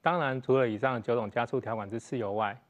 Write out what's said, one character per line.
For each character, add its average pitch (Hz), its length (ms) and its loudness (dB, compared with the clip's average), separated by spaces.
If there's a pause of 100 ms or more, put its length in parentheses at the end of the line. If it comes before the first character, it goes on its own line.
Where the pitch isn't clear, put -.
当 175 180 2
然， 131 220 0
除 131 160 4
了 127 120 4
以 107 80 -2
上 127 240 0
九 117 140 0
种 110 160 -2
加 120 160 0
速 131 140 -2
条 113 160 -4
款 104 120 -6
之 113 120 -4
事 - 180 -6
由 101 140 -2
外 107 260 0 (120)